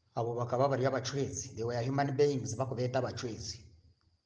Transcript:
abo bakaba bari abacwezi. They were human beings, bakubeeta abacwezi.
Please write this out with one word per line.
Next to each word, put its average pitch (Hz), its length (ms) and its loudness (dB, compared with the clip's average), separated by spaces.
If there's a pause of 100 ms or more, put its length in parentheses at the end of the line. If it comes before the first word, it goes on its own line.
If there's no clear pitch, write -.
(160)
abo 120 200 0
bakaba 123 340 2
bari 127 160 2
abacwezi. 135 720 -2
They 110 100 -4
were 120 180 -2
human 139 300 0
beings, 131 420 4
bakubeeta 127 460 0
abacwezi. 110 560 -6 (680)